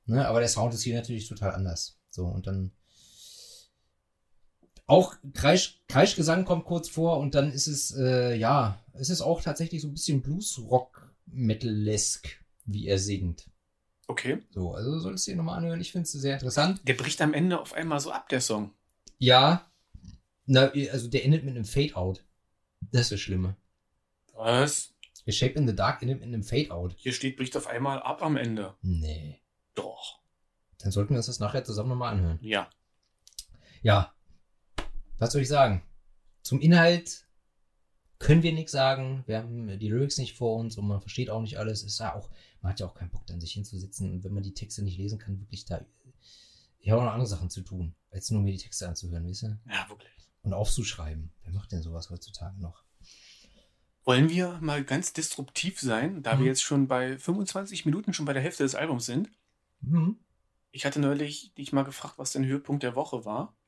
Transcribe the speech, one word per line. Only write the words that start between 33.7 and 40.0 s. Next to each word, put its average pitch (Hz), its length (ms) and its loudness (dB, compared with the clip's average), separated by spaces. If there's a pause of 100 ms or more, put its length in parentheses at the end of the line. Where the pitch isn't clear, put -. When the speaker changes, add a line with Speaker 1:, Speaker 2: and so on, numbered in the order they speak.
Speaker 1:
Ja. 101 320 4 (1080)
Was 117 120 2
soll 143 120 2
ich 123 40 0
sagen? 113 360 4 (580)
Zum - 180 0
Inhalt 170 680 6 (880)
können 160 260 8
wir 165 80 2
nichts 160 200 -4
sagen. 131 560 0
Wir 110 100 -2
haben 113 420 -8
die 107 100 -2
Lyrics 135 280 0